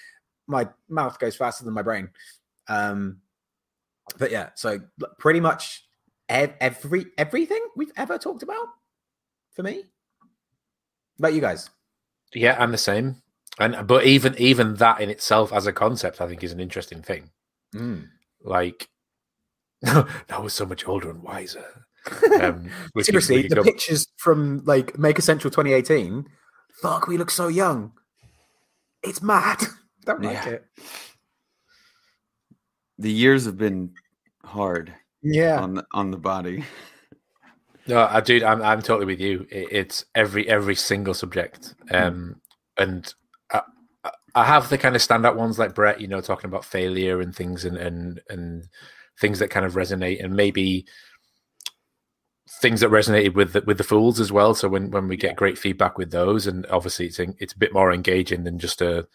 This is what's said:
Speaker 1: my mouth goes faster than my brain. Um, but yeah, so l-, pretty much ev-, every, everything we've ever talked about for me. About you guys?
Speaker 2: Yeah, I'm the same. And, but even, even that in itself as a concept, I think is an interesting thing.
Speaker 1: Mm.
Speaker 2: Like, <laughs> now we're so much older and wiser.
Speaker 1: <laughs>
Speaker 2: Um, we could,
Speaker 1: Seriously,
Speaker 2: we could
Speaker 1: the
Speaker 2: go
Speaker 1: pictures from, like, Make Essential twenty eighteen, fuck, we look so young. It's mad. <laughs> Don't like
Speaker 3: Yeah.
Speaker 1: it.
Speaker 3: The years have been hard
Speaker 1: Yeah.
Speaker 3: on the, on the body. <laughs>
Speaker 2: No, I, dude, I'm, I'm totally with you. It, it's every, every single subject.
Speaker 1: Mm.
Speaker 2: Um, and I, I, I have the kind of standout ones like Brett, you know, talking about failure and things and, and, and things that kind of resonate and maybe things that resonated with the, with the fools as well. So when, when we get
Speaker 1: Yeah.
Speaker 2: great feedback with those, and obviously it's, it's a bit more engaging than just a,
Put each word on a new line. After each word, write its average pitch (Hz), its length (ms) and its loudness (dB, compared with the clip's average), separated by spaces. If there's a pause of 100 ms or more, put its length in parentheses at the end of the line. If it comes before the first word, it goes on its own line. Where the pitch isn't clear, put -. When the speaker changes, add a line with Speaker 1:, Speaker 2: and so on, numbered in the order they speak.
(480)
Speaker 1:
my 127 220 -2 (180)
mouth 143 320 -6
goes 113 160 -4
faster 123 300 -6
than 113 80 -8
my 107 80 -6
brain. 101 280 -6 (580)
Um, 101 540 -4 (1000)
but 131 120 -4
yeah, 104 240 -8
so 104 240 -6 (220)
l-, - 160 -10
pretty 160 220 2
much - 440 -4 (460)
ev-, 139 320 0
every, 143 460 -4 (100)
everything 330 480 -2 (100)
we've 294 220 -8
ever 330 220 -6
talked 277 240 -10
about 440 240 -10 (840)
for 185 100 -10
me. 349 220 -10 (1300)
About 160 160 0
you 156 80 0
guys? 92 280 -4 (640)
Speaker 2:
Yeah, 117 260 4
I'm 120 120 0
the 113 60 -4
same. 117 440 -2 (380)
And, 107 280 -2
but 123 180 6
even, 131 320 6
even 120 380 4
that 113 260 4
in 101 80 -2
itself 107 420 2
as 101 140 0
a 101 80 -2
concept, 107 480 -2
I 85 60 -6
think 87 160 -12
is 85 80 -8
an 87 80 -12
interesting 90 420 -12
thing. 80 300 -10 (420)
Speaker 1:
Mm. 107 360 -10 (340)
Speaker 2:
Like, 90 460 -4 (460)
<laughs> - 460 -20
now 131 240 4 (340)
we're 107 100 -8
so 104 160 -6
much 92 220 -10
older 92 220 -4
and 82 140 -16
wiser. - 420 -14 (400)
Speaker 1:
<laughs> - 340 4
Speaker 2:
Um, 85 300 -2 (240)
we 110 80 -4
could, 98 40 2
Speaker 1:
Seriously, 175 320 4
Speaker 2:
we 135 60 4
could 185 80 0
Speaker 1:
the 156 40 4
Speaker 2:
go 104 80 6
Speaker 1:
pictures 165 420 2 (120)
from, 147 480 2
like, 135 340 2
Make 151 180 4
Essential 156 320 -2
twenty 143 240 2
eighteen, 127 540 0 (520)
fuck, 165 280 -2
we 175 100 -2
look 170 140 -4
so 175 160 -2
young. 160 460 -2 (1080)
It's 185 220 -10
mad. 202 340 2 (260)
<laughs> - 220 -20
Don't - 160 -4
like 104 120 -4 (120)
Speaker 3:
Yeah. - 40 -6
Speaker 1:
it. 117 160 -10 (2250)
Speaker 3:
The 107 140 -4
years 127 340 4
have 98 120 -6
been 95 340 -4 (520)
hard 90 500 -6 (280)
Speaker 1:
Yeah. 156 380 2
Speaker 3:
on 92 160 -4
the, - 180 -8
on 98 180 -2
the 92 60 -8
body. 92 520 -6
<laughs> - 40 -20 (1120)
Speaker 2:
No, 117 220 6
I, 110 100 4
dude, 117 220 6
I'm, 110 220 4
I'm 107 180 2
totally 107 240 0
with 92 140 -4
you. 95 320 -4
It, 95 180 -8
it's - 360 -4 (100)
every, 104 340 0
every 101 240 2
single 98 400 -2
subject. - 640 -8 (160)
Speaker 1:
Mm. 90 160 4
Speaker 2:
Um, 87 340 -8 (380)
and 95 340 -2 (400)
I, 101 80 0 (420)
I, - 60 -8 (240)
I 120 100 6
have 143 260 4
the 143 100 0
kind 127 160 2
of 113 80 4
standout 117 320 4
ones 113 240 -2
like 101 160 -2
Brett, 104 260 2
you 104 60 -10
know, 95 120 -4
talking 95 280 -6
about 92 180 -8
failure 92 560 -2
and 90 140 -8
things 90 280 -8
and, 90 140 -6
and, 87 500 -8
and 85 400 -10 (520)
things 104 180 0
that 104 140 -2
kind 95 160 0
of 87 80 -4
resonate 92 480 -2
and 95 120 -4
maybe 95 520 2 (1700)
things 113 200 2
that 113 100 6
resonated 104 460 4
with 95 180 4
the, 101 140 2
with 104 100 2
the 104 60 0
fools 113 360 4
as 104 120 0
well. 104 240 6
So - 120 -2
when, 95 220 -2
when 95 180 -2
we 92 80 -2
get 92 180 -2
Speaker 1:
Yeah. - 20 -14
Speaker 2:
great 98 240 0
feedback 95 400 0
with 90 100 -6
those, 95 380 0
and 90 240 -6
obviously 90 340 -2
it's, 82 140 -8
it's 90 340 -8
a 95 60 -8
bit 101 120 2
more 95 220 4
engaging 90 520 0
than 87 120 -6
just 85 240 -4
a, 85 340 -2